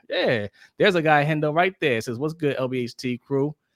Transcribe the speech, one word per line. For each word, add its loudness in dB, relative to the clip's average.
Yeah. -2
There's 4
a 2
guy, 4
Hendo, 0
right 2
there. 2
Says, -6
"What's -4
good, -2
L -2
B -4
H -6
T -4
crew?" -2